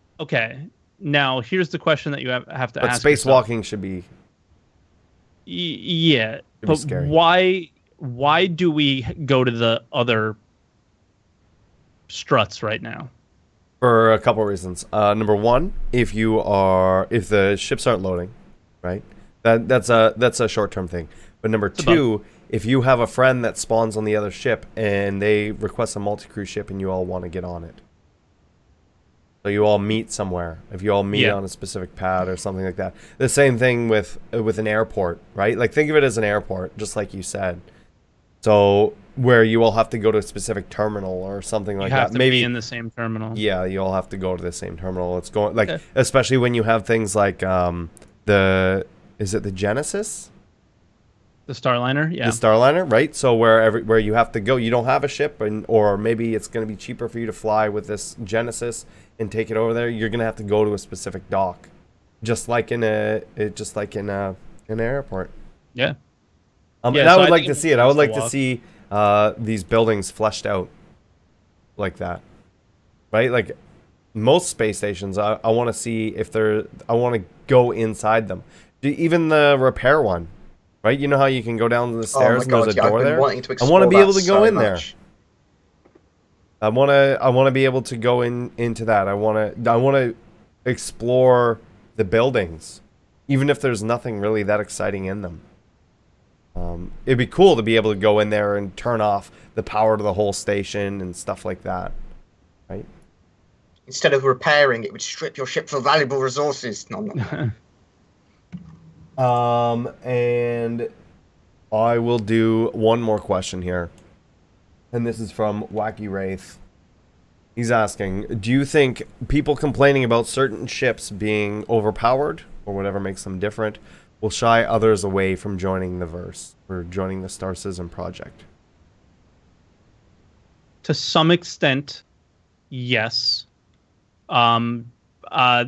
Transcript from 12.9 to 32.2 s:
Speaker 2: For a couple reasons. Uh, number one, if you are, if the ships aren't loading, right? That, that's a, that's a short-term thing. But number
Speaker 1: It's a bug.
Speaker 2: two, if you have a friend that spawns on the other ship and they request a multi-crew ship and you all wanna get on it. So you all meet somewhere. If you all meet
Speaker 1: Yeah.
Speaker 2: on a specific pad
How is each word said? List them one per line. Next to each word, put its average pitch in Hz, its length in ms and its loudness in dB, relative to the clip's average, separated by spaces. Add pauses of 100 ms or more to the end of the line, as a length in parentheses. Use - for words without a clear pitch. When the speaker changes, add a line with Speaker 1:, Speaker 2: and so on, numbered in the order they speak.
Speaker 2:
For 113 320 6
a 107 60 4
couple 110 260 2
reasons. 92 480 -6
Uh, 104 220 4
number 107 220 2
one, 120 360 2 (200)
if 120 220 0
you 110 260 2
are, 95 680 2
if 110 180 -2
the 101 280 2
ships - 300 -4
aren't 107 160 0
loading, 92 320 -6 (480)
right? 90 200 -6 (420)
That, 117 240 4
that's 123 200 2
a, 113 280 6
that's 117 240 0
a 113 80 2
short-term 98 400 -4
thing. 85 200 -10 (320)
But 110 120 -2
number 104 160 0
Speaker 1:
It's - 120 -8
a - 40 -4
bug. 175 100 4
Speaker 2:
two, 117 300 0 (240)
if 107 160 -4
you 127 180 2
have 127 160 4
a 117 80 2
friend 127 380 2
that 107 120 -4
spawns 113 400 0
on 107 80 -4
the 107 120 0
other 104 140 -2
ship 110 440 -4
and 101 480 -2
they 104 300 2
request 107 440 -6
a 101 40 -8
multi-crew 101 460 -8
ship 104 240 -10
and 98 100 -8
you 95 100 -4
all 92 140 -2
wanna 90 240 -8
get 90 160 -10
on 87 180 -10
it. - 180 -20 (1600)
So 101 60 -2
you 104 140 2
all 104 140 4
meet 110 320 -2
somewhere. 87 480 -6 (140)
If 92 100 -12
you 104 100 -2
all 101 120 2
meet 104 160 -2
Speaker 1:
Yeah. 110 140 2
Speaker 2:
on 98 100 -6
a 95 40 -10
specific 92 460 -12
pad 92 320 -4